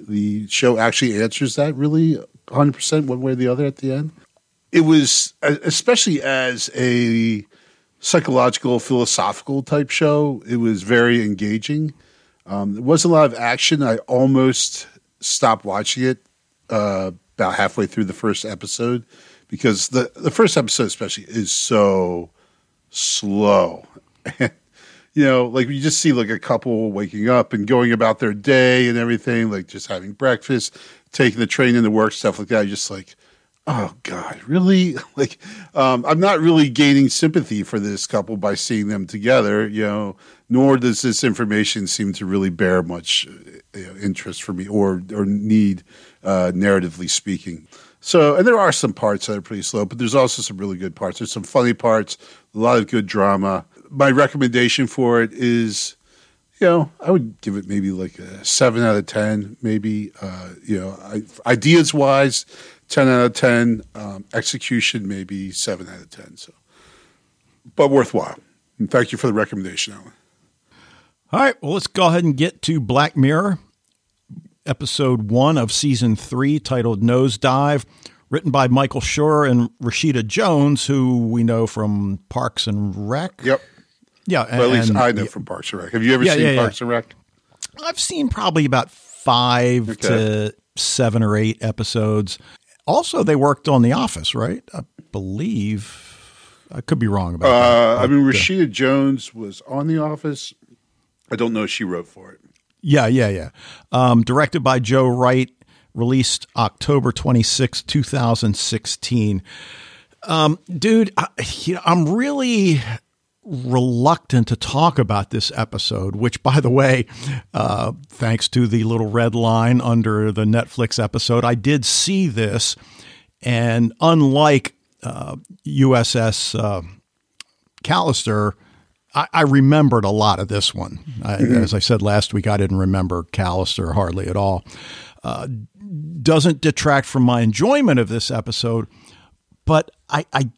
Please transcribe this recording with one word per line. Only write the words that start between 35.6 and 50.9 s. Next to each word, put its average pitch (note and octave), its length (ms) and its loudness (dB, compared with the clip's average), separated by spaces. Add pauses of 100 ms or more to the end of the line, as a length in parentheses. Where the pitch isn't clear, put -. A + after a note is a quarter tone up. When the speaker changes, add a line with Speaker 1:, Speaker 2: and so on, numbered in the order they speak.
Speaker 1:
um, C3 340 0
I'm D#3+ 140 2
not F#3+ 180 2
really D#3+ 300 4
gaining C#3 400 4
sympathy D#3 540 -2
for - 140 -6
this G2+ 300 -6
couple G#2+ 300 -4
by G2+ 180 -4
seeing G#2+ 320 -4
them G2+ 180 -4
together, G#2+ 600 0
you G#2+ 160 -6
know, G#2 320 -4 (320)
nor C3 300 4
does A#2+ 240 -2
this B2 240 -2
information G#2+ 640 -2
seem G2+ 260 -4
to G2 120 -12
really F#2+ 240 -2
bear F2+ 320 0
much, F2 460 -4
uh, - 320 -20 (180)
you F#2 100 -14
know, F#2+ 100 -20
interest G2 460 -8
for G2+ 100 -8
me F#2 120 -8
or, G2 380 0 (100)
or G#2 120 -2
need, G#2 580 0 (400)
uh, F#2 320 0
narratively F2+ 540 0
speaking. F2+ 580 -8 (320)
So, D3+ 380 4
and F#3+ 100 4
there A#3 100 6
are F#3 140 4
some - 220 -2
parts G#2 340 -2
that G#2 100 -4
are G2 40 -8
pretty G2+ 220 -10
slow, G#2 200 -4
but G2+ 140 -8
there's A#2+ 180 -2
also B2+ 260 2
some G#2+ 140 -8
really F#2+ 220 -6
good F2+ 180 -10